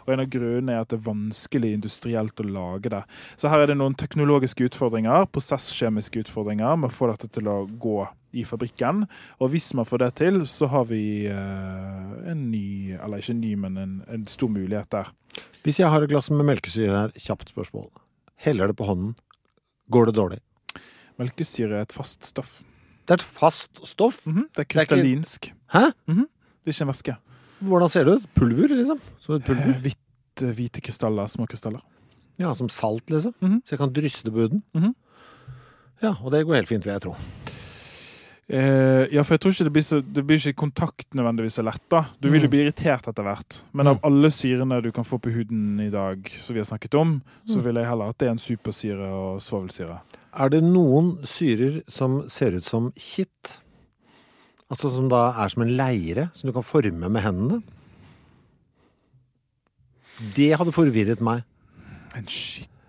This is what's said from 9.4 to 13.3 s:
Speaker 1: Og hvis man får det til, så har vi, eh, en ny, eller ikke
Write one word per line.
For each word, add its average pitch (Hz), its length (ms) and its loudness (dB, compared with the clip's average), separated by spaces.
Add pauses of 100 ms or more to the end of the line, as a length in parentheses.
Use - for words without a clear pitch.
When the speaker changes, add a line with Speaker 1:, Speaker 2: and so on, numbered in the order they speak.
Speaker 1:
Og 131 100 2
hvis 160 240 -2
man 123 100 0
får 120 140 -4
det 123 180 0
til, 185 300 2
så 139 240 -2
har 135 160 2
vi, 107 400 -2
eh, 98 1040 -8
en 143 200 -4
ny, 98 440 -6
eller 101 240 -10
ikke 117 180 -6